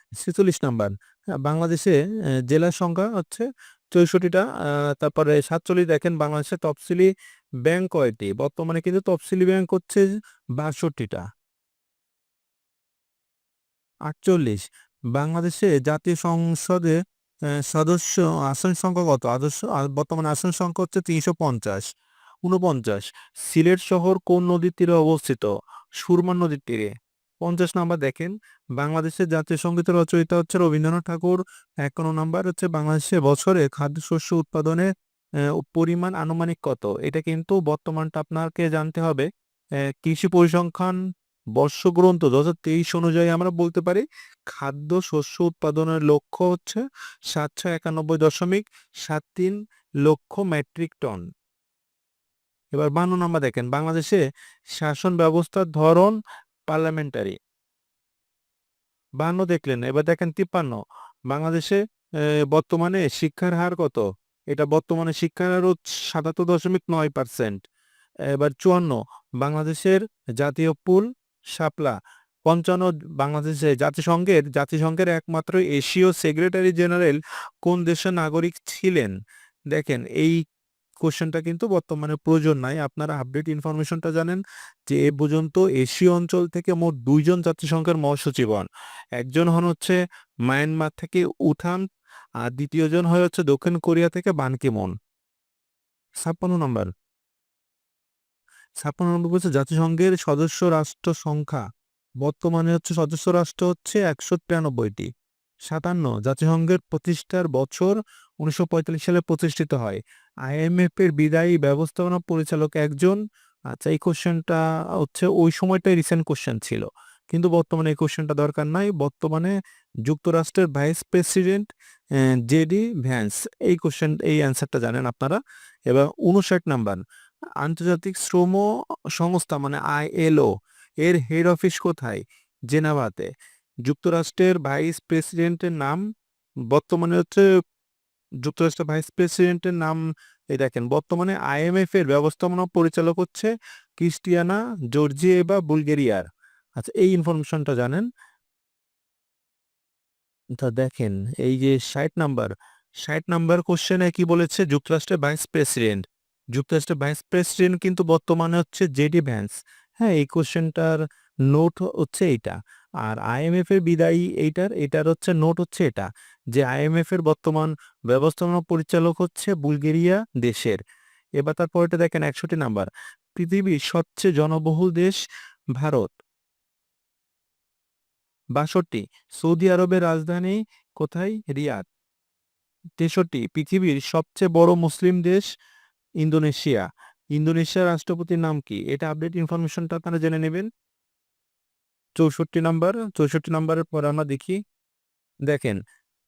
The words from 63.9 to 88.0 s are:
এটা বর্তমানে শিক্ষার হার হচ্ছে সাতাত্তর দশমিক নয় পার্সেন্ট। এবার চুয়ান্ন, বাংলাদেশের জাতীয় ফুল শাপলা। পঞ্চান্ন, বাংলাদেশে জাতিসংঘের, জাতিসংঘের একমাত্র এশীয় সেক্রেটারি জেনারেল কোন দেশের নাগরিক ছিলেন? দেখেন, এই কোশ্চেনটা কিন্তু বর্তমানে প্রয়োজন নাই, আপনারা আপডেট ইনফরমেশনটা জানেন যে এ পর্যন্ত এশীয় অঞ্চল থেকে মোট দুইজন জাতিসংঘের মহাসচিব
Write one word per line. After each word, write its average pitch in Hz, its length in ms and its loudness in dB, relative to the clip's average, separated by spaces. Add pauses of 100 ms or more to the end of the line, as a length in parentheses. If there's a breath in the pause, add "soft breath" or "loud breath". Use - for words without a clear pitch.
এটা 143 200 -2
বর্তমানে 165 480 0
শিক্ষার 180 380 -2
হার 180 140 2
হচ্ছে - 280 -2
সাতাত্তর 160 520 -4
দশমিক 180 360 0 (100)
নয় 156 180 0
পার্সেন্ট। 117 580 -4 (520)
এবার 139 400 0
চুয়ান্ন, 170 440 2 (300 loud breath)
বাংলাদেশের 156 720 0 (260)
জাতীয় 143 400 0
ফুল 196 400 2 (300)
শাপলা। 147 580 -4 (420 soft breath)
পঞ্চান্ন, 180 480 2 (140)
বাংলাদেশে 147 720 0
জাতিসংঘের, 156 760 2
জাতিসংঘের 160 560 0
একমাত্র 165 500 -2
এশীয় 180 540 2
সেক্রেটারি 180 600 0
জেনারেল 175 500 2 (400 loud breath)
কোন 175 240 0
দেশের 170 280 0
নাগরিক 165 420 -2 (100)
ছিলেন? 127 540 -2 (480 soft breath)
দেখেন, 143 380 -2
এই 160 400 0 (500)
কোশ্চেনটা 160 460 -4
কিন্তু 170 260 -4
বর্তমানে 151 480 -2
প্রয়োজন 156 420 2
নাই, 135 220 -4
আপনারা 151 400 -6
আপডেট 139 280 -6
ইনফরমেশনটা 156 640 -4
জানেন 170 300 -2 (480 loud breath)
যে 143 180 4
এ - 120 4
পর্যন্ত 151 400 0
এশীয় 180 520 2
অঞ্চল 175 360 0
থেকে 175 260 -2
মোট 170 200 0
দুইজন 147 480 2
জাতিসংঘের 165 560 0
মহাসচিব 143 540 0